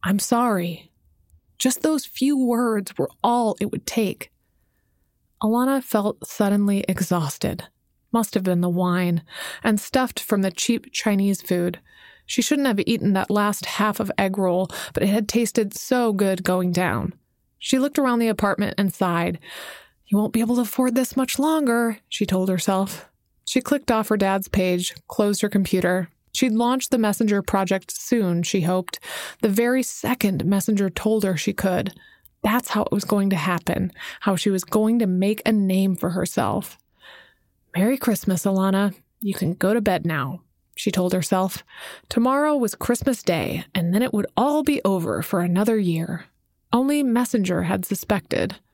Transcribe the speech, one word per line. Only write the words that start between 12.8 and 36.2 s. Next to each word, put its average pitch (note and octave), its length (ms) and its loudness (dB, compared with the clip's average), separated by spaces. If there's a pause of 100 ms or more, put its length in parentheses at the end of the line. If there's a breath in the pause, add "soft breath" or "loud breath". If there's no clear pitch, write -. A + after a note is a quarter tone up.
eaten - 280 2
that F#3+ 160 0
last G#3 360 0
half G#3 340 -2
of G3 180 -2
egg G3 200 0
roll, F#3 320 2 (240 loud breath)
but - 100 0
it G3+ 60 2
had G#3 180 0
tasted A3 460 0
so A#3+ 400 0
good F#3+ 300 0
going F#3 280 0
down. F3 420 -2 (460)
She - 180 0
looked C#4+ 220 2
around B3 200 2
the A#3 100 2
apartment G3+ 480 0
and G3 160 2
sighed. F3 460 0 (680 loud breath)
"You G3+ 100 2
won't A3 160 0
be A3+ 60 2
able A#3 160 2
to B3 60 2
afford B3 340 0
this B3+ 220 0
much C4 220 -2
longer," B3 680 2
she - 180 -2
told F#3 220 0
herself. F#3+ 640 -2 (380)
She - 120 0
clicked C#4+ 320 -2
off A3 180 2
her G#3+ 80 2
dad's G3 300 0
page, F#3 480 0 (120)
closed G#3 340 0
her G#3 80 0
computer. F#3 600 0 (220)
She'd B3+ 220 0
launch A#3+ 360 0
the C4 80 2
Messenger G#3 440 2
project F#3+ 500 -2
soon, F3+ 520 0
she F#3+ 180 0
hoped, F3+ 380 -2 (420 loud breath)
the A3 80 2
very A#3+ 340 2
second - 640 -2
Messenger G3 440 2
told G#3+ 340 0
her F#3+ 120 0
she G3 180 -2
could. F#3+ 400 -2 (500 loud breath)
That's A3 260 0
how G#3 140 0
it - 80 -4
was G3+ 120 -2
going G3 280 2
to G3 40 2
happen, E3+ 560 -2 (300 loud breath)
how G3 140 2
she G3+ 160 0
was F#3+ 120 0
going A3 360 2
to A3 80 2
make F#3+ 380 0
a A3+ 60 2
name F#3+ 440 2
for - 160 -2
herself. - 680 -2 (960 loud breath)